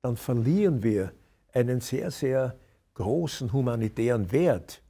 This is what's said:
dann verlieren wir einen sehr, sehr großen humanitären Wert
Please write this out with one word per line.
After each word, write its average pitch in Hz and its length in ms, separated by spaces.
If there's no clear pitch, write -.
dann 123 140
verlieren 131 680
wir 101 280
einen 123 300
sehr, 165 300
sehr 131 440
großen 131 580
humanitären 117 800
Wert 135 580